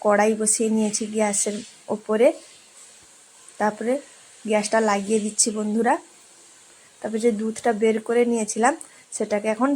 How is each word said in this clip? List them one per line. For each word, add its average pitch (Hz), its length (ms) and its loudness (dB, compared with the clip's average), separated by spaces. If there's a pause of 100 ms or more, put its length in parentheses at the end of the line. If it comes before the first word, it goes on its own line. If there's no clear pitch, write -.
কড়াই 208 360 4
বসিয়ে 214 360 0
নিয়েছি 214 260 0 (120)
গ্যাসের 208 420 0 (380)
ওপরে। 214 340 2 (1300)
তারপরে 214 320 -2 (580)
গ্যাসটা 208 280 0 (120)
লাগিয়ে 202 340 0
দিচ্ছি 214 240 0 (100)
বন্ধুরা। 220 360 0 (1040)
তারপরে 220 280 -6
যে 240 140 4
দুধটা 220 300 -4 (120)
বের 220 140 2 (120)
করে 233 140 2 (100)
নিয়েছিলাম, 226 420 0 (420)
সেটাকে 214 380 -2
এখন 240 220 0